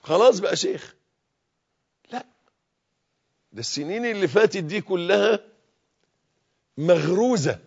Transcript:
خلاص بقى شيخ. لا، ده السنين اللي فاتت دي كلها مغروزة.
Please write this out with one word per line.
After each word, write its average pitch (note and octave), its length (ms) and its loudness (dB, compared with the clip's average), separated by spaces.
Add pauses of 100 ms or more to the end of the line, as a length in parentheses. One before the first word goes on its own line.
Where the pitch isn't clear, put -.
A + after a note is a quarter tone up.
خلاص G#3+ 360 4
بقى F3+ 180 -2
شيخ. - 380 -6 (1160)
لا، B3 140 -12 (1300)
ده G#2+ 80 -16
السنين E3+ 460 -8
اللي G3+ 220 -2
فاتت G3+ 280 2
دي F#3 240 -4
كلها G3+ 580 0 (1400)
مغروزة. E3+ 880 0